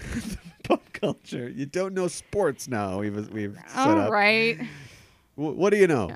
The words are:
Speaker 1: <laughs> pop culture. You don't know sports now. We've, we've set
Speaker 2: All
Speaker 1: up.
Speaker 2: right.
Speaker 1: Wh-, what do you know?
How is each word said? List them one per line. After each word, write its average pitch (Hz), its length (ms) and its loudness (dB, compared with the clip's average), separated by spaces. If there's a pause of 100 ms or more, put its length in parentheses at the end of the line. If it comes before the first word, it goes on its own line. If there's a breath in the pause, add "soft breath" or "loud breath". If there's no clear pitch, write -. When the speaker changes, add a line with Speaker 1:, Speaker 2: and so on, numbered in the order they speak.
(160 loud breath)
Speaker 1:
<laughs> - 480 -10
pop - 180 2 (120)
culture. - 540 -6
You 135 180 -8
don't 190 260 -4
know 185 160 0
sports - 580 -2
now. 101 340 -2
We've, 104 300 -4
we've 104 280 -6 (100)
set 123 80 -14 (120)
Speaker 2:
All 330 120 4
Speaker 1:
up. 214 100 2
Speaker 2:
right. 220 480 4 (760 loud breath)
Speaker 1:
Wh-, - 40 -12 (180)
what 202 140 2
do 208 60 6
you 190 100 8
know? 143 300 2